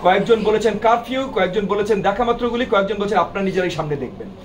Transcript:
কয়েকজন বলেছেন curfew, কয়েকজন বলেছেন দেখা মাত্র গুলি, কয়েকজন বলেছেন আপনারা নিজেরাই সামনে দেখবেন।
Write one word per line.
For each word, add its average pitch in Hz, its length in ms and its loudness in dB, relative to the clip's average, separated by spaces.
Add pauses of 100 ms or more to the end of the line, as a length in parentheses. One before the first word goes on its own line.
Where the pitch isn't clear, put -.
কয়েকজন 202 400 4
বলেছেন 214 340 2
curfew, 240 500 0
কয়েকজন 196 380 0
বলেছেন 202 360 0
দেখা 202 220 0
মাত্র 240 260 0
গুলি, 240 160 -2
কয়েকজন 202 340 0
বলেছেন 202 180 0
আপনারা 196 280 -2
নিজেরাই 180 240 0
সামনে 151 260 -4
দেখবেন। 123 340 -10 (160)